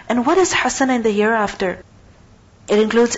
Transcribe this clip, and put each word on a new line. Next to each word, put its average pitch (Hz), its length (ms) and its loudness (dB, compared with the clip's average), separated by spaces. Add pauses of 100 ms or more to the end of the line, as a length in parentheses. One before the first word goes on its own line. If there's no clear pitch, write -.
(100)
And 240 160 0
what 330 100 2
is 359 160 2
hasana 262 440 0
in 226 60 -2
the 220 80 0
hereafter? 208 720 -2 (840)
It 208 100 2
includes 226 400 2